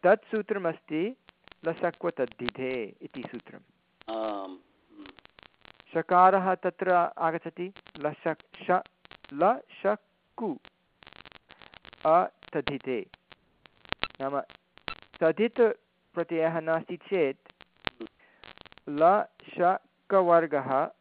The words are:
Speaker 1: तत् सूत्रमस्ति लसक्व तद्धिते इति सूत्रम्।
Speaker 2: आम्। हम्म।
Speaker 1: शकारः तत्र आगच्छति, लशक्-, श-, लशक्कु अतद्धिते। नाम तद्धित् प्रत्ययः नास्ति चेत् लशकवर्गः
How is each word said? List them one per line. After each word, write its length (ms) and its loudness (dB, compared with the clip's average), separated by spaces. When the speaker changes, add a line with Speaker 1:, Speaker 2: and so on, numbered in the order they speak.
Speaker 1:
तत् 220 4
सूत्रमस्ति 880 -4
लसक्व 440 -4
तद्धिते 920 -6
इति 200 -12
सूत्रम्। 400 -14
Speaker 2:
आम्। 400 -4
हम्म। 540 -20
Speaker 1:
शकारः 640 6
तत्र 360 -2
आगच्छति, 560 -4
लशक्-, 680 -6
श-, 160 2
लशक्कु 1300 -2
अतद्धिते। 1000 0
नाम 200 -2
तद्धित् 400 0
प्रत्ययः 460 -2
नास्ति 380 -4
चेत् 580 -2
लशकवर्गः 2000 0